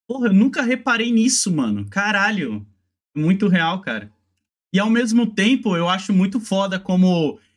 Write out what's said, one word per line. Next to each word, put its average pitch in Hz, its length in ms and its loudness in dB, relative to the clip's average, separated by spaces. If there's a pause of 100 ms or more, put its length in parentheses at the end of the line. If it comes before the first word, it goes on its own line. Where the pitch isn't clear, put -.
Porra, 240 200 -2
eu 196 40 4
nunca 233 300 4
reparei 240 480 0
nisso, 226 440 0
mano. 107 360 -2
Caralho. 196 760 -2 (520)
Muito 185 320 0
real, 175 320 0
cara. 107 320 -10 (600)
E 185 60 2
ao 208 100 0
mesmo 233 380 2
tempo, 220 500 0
eu 170 120 0
acho 185 240 -2
muito 190 260 2
foda 190 400 -4
como 180 600 2 (160)